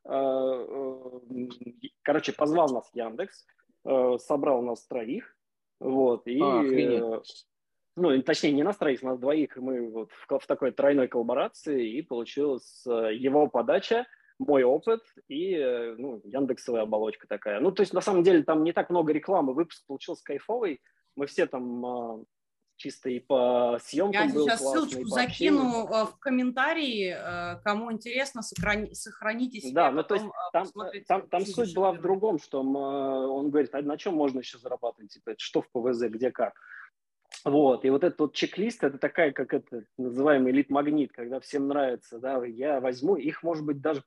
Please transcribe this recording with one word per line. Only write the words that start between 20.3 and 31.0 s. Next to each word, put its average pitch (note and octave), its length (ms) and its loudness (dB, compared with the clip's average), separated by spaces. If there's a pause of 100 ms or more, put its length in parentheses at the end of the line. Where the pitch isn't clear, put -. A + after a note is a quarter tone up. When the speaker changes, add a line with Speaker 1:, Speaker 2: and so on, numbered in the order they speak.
Speaker 1:
мы C#3 120 -4
все E3 200 0
там, B2 380 -6
а, A#2 380 -6 (540)
чисто - 340 -10
и B2 80 -4
по B2 640 4
съёмкам F#3+ 320 -2
Speaker 3:
Я G#3 200 2
Speaker 1:
был D3+ 160 4
Speaker 3:
сейчас A3+ 80 2
Speaker 1:
классно, B3+ 120 -2
Speaker 3:
ссылочку C4+ 300 -2
Speaker 1:
и B3+ 60 -8
по A3+ 160 -2
общению. C4 540 2
Speaker 3:
закину, A3+ 120 -2
э, A3 180 0
в - 140 -12
комментарии, B3+ 960 0
э, F3 480 -8
кому G#3+ 280 -2
интересно, A#3+ 500 -6
сохрани-, G#3 540 -2
сохраните A3 680 -6
себе, C3 140 -8
Speaker 1:
Да, D#3 160 6
ну, D3+ 120 0
то G#3 120 0
есть G#3+ 100 -2
Speaker 3:
потом, F#3+ 60 -10
э, - 20 -18 (180)
Speaker 1:
там, F3 220 0
Speaker 3:
посмотрите G3+ 340 -10